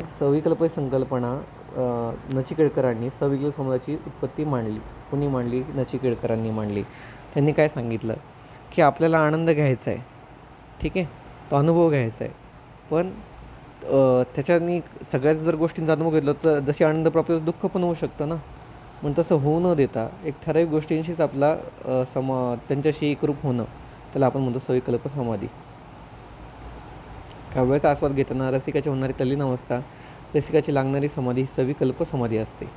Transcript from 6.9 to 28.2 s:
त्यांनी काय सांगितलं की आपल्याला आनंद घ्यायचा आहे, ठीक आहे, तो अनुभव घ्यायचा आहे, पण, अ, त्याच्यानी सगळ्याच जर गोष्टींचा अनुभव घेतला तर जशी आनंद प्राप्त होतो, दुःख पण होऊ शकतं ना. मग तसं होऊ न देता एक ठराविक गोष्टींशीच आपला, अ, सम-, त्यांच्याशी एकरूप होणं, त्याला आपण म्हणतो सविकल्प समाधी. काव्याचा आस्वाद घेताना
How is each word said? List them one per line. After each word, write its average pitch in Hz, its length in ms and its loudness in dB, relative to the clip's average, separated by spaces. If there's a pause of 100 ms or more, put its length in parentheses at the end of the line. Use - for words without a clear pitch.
त्यांनी 147 180 4
काय 151 160 4
सांगितलं 117 460 -4 (600)
की 175 80 4
आपल्याला 160 380 4
आनंद 156 300 2
घ्यायचा 143 420 2
आहे, 98 80 -4 (840)
ठीक 151 140 -2
आहे, 185 100 0 (460)
तो 147 40 4
अनुभव 165 340 6
घ्यायचा 120 360 0
आहे, 123 80 -8 (580)
पण, 170 160 2 (760)
अ, 131 400 6 (120)
त्याच्यानी 170 440 2 (320)
सगळ्याच 151 260 4
जर 160 180 2
गोष्टींचा 160 380 0
अनुभव 160 180 2
घेतला 151 220 4
तर 151 260 4
जशी 143 240 0
आनंद 156 240 4
प्राप्त 160 240 2
होतो, 160 140 0
दुःख 170 200 -2
पण 185 180 0
होऊ 175 100 2
शकतं 151 360 -4
ना. 170 60 -2 (680)
मग 147 160 0
तसं 165 160 4
होऊ 151 240 4
न 180 160 4
देता 120 340 2 (160)
एक 147 80 -4 (120)
ठराविक 165 240 4
गोष्टींशीच 156 520 -2
आपला, 143 300 2 (340)
अ, 127 180 0 (100)
सम-, 127 420 -2 (120)
त्यांच्याशी 147 440 0
एकरूप 143 320 -2
होणं, 123 200 0 (500)
त्याला 139 120 4
आपण 131 160 2
म्हणतो 127 180 0
सविकल्प 127 480 0
समाधी. 117 400 -4 (2000)
काव्याचा 139 360 4
आस्वाद 143 200 0
घेताना 131 400 0